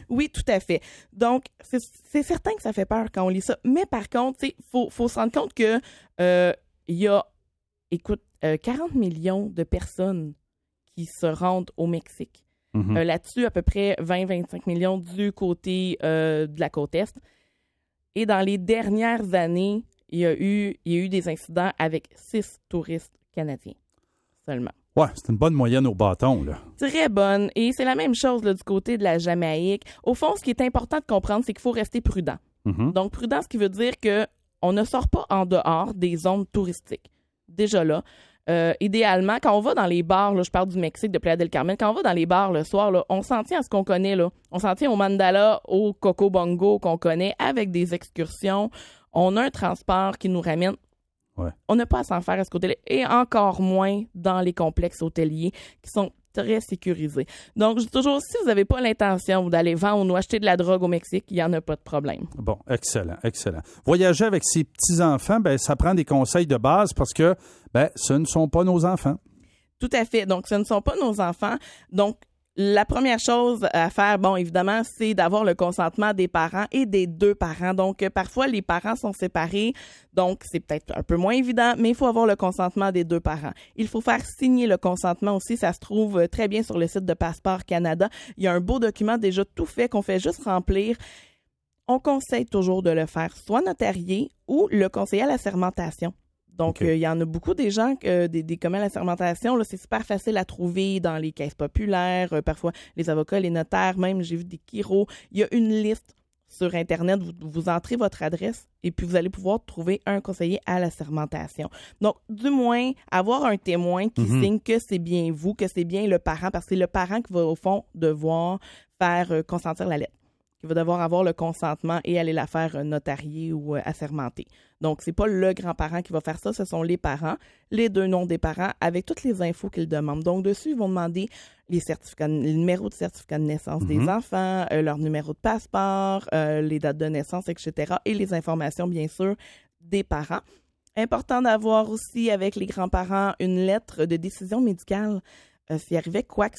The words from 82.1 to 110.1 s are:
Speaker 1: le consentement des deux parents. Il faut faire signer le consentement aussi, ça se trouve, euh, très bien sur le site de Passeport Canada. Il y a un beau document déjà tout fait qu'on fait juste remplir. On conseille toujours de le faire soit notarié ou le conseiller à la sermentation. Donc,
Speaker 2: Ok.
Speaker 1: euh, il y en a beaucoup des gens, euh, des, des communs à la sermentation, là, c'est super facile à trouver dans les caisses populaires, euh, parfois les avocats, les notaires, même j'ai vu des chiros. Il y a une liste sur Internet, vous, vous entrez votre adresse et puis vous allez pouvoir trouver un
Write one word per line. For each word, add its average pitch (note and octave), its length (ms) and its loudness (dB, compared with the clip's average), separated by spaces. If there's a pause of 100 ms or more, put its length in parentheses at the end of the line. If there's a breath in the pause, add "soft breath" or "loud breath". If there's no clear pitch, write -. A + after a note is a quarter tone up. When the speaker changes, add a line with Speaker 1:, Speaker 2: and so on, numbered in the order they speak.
Speaker 1:
le G#3 80 4
consentement G3 560 0
des F3+ 140 0
deux E3 160 0
parents. D#3 320 -6 (240 loud breath)
Il A3 100 -2
faut A3 140 -6
faire A#3 260 0
signer B3+ 400 2
le G3 100 4
consentement F3+ 600 0
aussi, A3+ 200 -4
ça F3+ 160 0
se - 60 -12
trouve, G#3 400 0
euh, E3+ 80 6
très G#3+ 220 -2
bien G#3+ 160 -2
sur F3 140 -4
le E3+ 100 2
site F#3+ 160 -4
de F3+ 100 0
Passeport F#3 500 -2
Canada. E3+ 440 0 (300 loud breath)
Il - 40 -6
y F#3+ 60 2
a F3 40 4
un F3 80 2
beau A3+ 200 0
document A3 380 0
déjà G3 260 0
tout - 220 -6
fait A#3+ 220 -2
qu'on G3+ 140 0
fait F#3+ 160 0
juste C#4+ 240 -2
remplir. G3 540 0 (920 loud breath)
On B3+ 140 2
conseille B3 460 0
toujours F#3 360 2
de F3 80 2
le D#3+ 160 2
faire D#3+ 300 -6
soit A#3 260 0
notarié G3+ 680 -2 (180)
ou D#4+ 240 2
le G3 160 4
conseiller G3 340 -2
à C4+ 40 2
la C#4 120 0
sermentation. F3+ 760 -4 (380)
Donc, E3 300 -2
Speaker 2:
Ok. E3 80 2
Speaker 1:
euh, D#3+ 80 4
il D#3+ 40 0
y D#3+ 60 2
en E3 140 0
a E3 40 0
beaucoup E3 300 -4
des B3+ 160 0
gens, A3+ 240 0 (100)
euh, F3+ 220 2
des, E3 160 -4
des E3 140 -6
communs F3+ 220 -2
à G#3 40 -2
la G3+ 60 -2
sermentation, F3 640 -2
là, A#3 80 2
c'est G3+ 180 -8
super A3 240 -6
facile G#3+ 320 -2
à F#3 80 0
trouver F#3+ 540 -2
dans E3+ 180 -2
les D#3 140 -4
caisses D3+ 240 -8
populaires, F3+ 800 -2
euh, D3+ 100 0
parfois E3+ 300 -4 (240 loud breath)
les E3 140 -2
avocats, D#3 280 0
les F#3 120 0
notaires, F#3 460 0
même F#3 260 0
j'ai E3+ 120 -6
vu E3+ 100 -6
des F3 220 -16
chiros. G#3 400 0 (240 loud breath)
Il F#3+ 80 -4
y G#3 60 2
a - 100 -2
une A3+ 160 4
liste A3 460 -2 (320)
sur F3+ 260 -4
Internet, F3 480 0
vous, E3+ 80 -8 (180)
vous E3 200 -4
entrez E3+ 260 -2
votre G#3 300 0
adresse F3 420 -4 (160)
et F3+ 80 -2
puis F3 160 -4
vous F3 80 0
allez F3 160 2
pouvoir F#3+ 340 -2
trouver F3+ 400 -4
un G3 160 -2